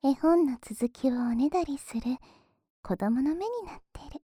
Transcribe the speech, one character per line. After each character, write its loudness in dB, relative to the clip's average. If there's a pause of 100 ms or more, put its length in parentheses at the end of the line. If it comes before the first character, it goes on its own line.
絵 4
本 4
の -2
続 -4
き 0
を 0
お 0
ね 2
だ 2
り -4
す -16
る -2 (640)
子 -2
供 0
の 2
目 -4
に -6
な -12
っ -20 (100)
て -18 (100)
る。 -14 (120)